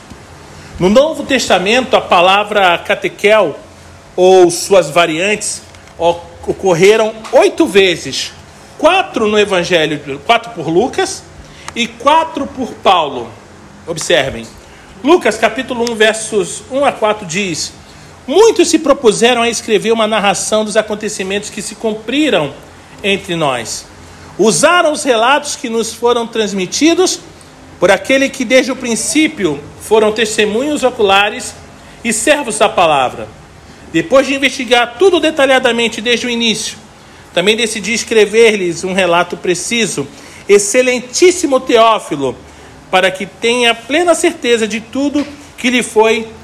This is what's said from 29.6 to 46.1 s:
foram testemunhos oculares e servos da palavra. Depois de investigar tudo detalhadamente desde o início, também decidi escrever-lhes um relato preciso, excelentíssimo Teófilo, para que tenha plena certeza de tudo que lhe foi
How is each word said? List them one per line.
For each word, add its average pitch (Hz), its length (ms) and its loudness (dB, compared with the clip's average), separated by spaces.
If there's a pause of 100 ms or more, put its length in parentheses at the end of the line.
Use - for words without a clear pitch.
foram 214 320 2
testemunhos 226 720 -2
oculares 214 720 0 (500)
e 233 80 -2
servos 277 440 0
da 208 120 2
palavra. 131 600 0 (640)
Depois 165 340 2
de 269 80 -2
investigar 240 640 0
tudo 359 200 4
detalhadamente 262 840 0
desde 233 260 -2
o 247 40 -4
início, 233 480 -4 (560)
também 196 220 0
decidi 220 360 -4
escrever-lhes 208 920 2
um 185 80 -4
relato 175 440 0
preciso, 175 720 -4 (420)
excelentíssimo 254 1120 2
Teófilo, 208 760 0 (540)
para 185 200 2
que 185 160 -8
tenha 233 480 0
plena 320 400 0
certeza 240 520 0
de 214 140 -6
tudo 285 460 -4 (320)
que 247 120 -2
lhe 240 120 0
foi 226 460 0 (160)